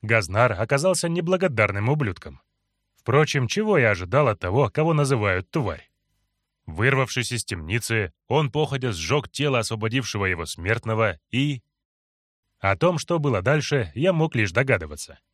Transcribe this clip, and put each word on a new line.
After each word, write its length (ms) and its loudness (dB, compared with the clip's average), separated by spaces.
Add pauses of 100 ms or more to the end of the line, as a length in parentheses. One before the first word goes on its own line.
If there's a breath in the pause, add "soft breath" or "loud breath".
Газнар 500 4
оказался 560 0
неблагодарным 800 0
ублюдком. 520 -2 (540)
Впрочем, 540 2
чего 300 2
я 120 6
ожидал 380 2
от 120 0
того, 300 0
кого 240 0
называют 560 0
тварь? 400 -4 (760)
Вырвавшись 680 0
из 120 -6
темницы, 680 -4 (140)
он 240 0
походя 420 -2
сжег 360 -2
тело 320 0
освободившего 680 -2
его 200 -2
смертного 760 -2 (100)
и... 320 -2 (960)
О 160 0
том, 240 2
что 200 -2
было 240 0
дальше, 520 0
я 180 0
мог 220 0
лишь 160 0
догадываться. 680 -2 (140)